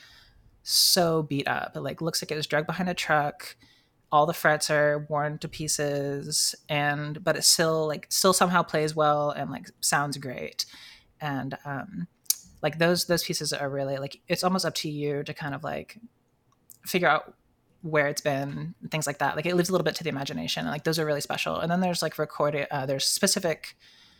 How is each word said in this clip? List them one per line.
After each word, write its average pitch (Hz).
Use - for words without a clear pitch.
so 165
beat 139
up. -
It, 151
like, 143
looks 160
like -
it 151
was 147
dragged 151
behind 180
a 175
truck. -
All 151
the 165
frets 151
are 147
worn 147
to 160
pieces, 143
and, 147
but 156
it -
still, 160
like, 151
still -
somehow 180
plays 156
well 147
and, -
like, -
sounds 143
great. -
And, 139
um, 143
like, 156
those, 175
those 170
pieces 156
are 139
really, 139
like, 139
it's 175
almost 185
up 160
to -
you 147
to 151
kind 139
of, 143
like, 151
figure 175
out 151
where 156
it's 143
been, 143
things 156
like 143
that. 143
Like, 151
it 175
leaves 175
a 185
little 175
bit 160
to 170
the 160
imagination. 139
Like, 151
those 160
are 156
really 147
special. -
And 165
then 175
there's, 180
like, 160
recorded, 147
uh, 135
there's 135
specific, -